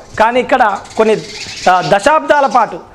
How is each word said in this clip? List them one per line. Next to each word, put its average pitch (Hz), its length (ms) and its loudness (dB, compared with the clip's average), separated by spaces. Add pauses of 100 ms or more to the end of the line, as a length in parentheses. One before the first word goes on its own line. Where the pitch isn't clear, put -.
(200)
కానీ 240 200 0
ఇక్కడ 240 380 0 (200)
కొన్ని, 220 180 2 (560)
ఆ, 180 120 2 (100)
దశాబ్దాల 294 520 2
పాటు 214 340 0 (160)